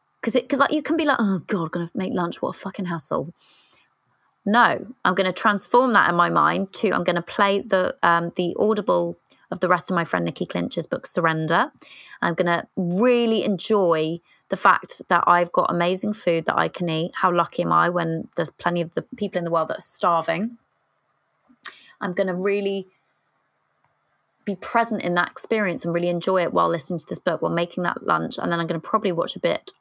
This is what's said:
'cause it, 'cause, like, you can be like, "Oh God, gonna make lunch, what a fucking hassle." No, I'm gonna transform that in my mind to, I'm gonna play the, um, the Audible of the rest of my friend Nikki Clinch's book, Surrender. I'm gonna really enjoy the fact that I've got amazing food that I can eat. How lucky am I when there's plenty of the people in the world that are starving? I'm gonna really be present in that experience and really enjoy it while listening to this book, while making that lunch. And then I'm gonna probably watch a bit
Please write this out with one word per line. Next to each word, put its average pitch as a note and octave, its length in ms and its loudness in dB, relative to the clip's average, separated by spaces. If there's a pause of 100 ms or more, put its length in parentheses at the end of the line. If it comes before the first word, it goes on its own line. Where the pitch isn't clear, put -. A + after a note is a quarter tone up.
(220)
'cause - 120 0
it, - 160 0
'cause, C4+ 100 2
like, C#4 120 4
you D4+ 100 0
can D#4+ 160 0
be D#4+ 80 0
like, D4 140 4
"Oh G3 260 2
God, E3+ 260 -2
gonna E3+ 220 -4
make F#3 180 -4
lunch, F3 300 -4
what - 140 -4
a - 40 -16
fucking F#3+ 260 -8
hassle." E3 460 -4 (1120)
No, G#3+ 380 4 (220)
I'm F#3 80 4
gonna F#3+ 180 0
transform A3+ 600 2
that G3 160 6
in F3 60 2
my E3+ 160 4
mind E3 420 2
to, - 180 0
I'm - 120 0
gonna F3 180 0
play G3+ 400 0
the, F#3+ 400 0
um, E3+ 340 2
the F3+ 220 -2
Audible F#3 600 0 (320)
of E3+ 80 -6
the F3+ 80 0
rest E3+ 240 0
of F#3 40 0
my F3+ 100 2
friend F3 200 0
Nikki E3+ 220 -4
Clinch's - 400 -4
book, - 180 -6
Surrender. E3 640 0 (480)
I'm F3 140 0
gonna E3+ 420 0
really A3 680 2
enjoy E3+ 800 0 (280)
the F#3+ 80 -4
fact - 520 2
that F3 180 4
I've F3 240 4
got - 180 2
amazing F#3 440 0
food E3 320 -2
that - 120 0
I E3 100 2
can E3+ 220 -4
eat. D#3+ 240 -2
How F3+ 180 0
lucky F3 300 0
am E3 100 -2
I D#3+ 180 4
when E3 460 -2
there's E3 140 -4
plenty F3 320 -2
of E3 140 -6
the E3 80 -4
people - 340 -6
in E3+ 80 -2
the E3 60 -4
world D#3+ 160 0
that - 100 -6
are - 40 -16
starving? F3 760 -2 (1400)
I'm F#3 120 -4
gonna F#3+ 200 0
really G3 540 -2 (1600)
be G3+ 100 -2
present A3+ 480 0
in F3 100 -2
that F3 160 2
experience G3 560 -2
and E3+ 80 -2
really E3+ 160 0
enjoy F3 320 0
it E3 100 0
while E3+ 180 2
listening E3+ 280 -4
to - 80 -12
this - 140 -10
book, E3 240 -2
while E3 80 -2
making F3 320 -2
that - 240 -4
lunch. D#3+ 320 -2
And F3 120 -4
then E3+ 80 -2
I'm E3+ 60 -2
gonna E3+ 140 -4
probably G#3+ 320 -2
watch E3 240 -4
a F3 40 -14
bit - 420 -4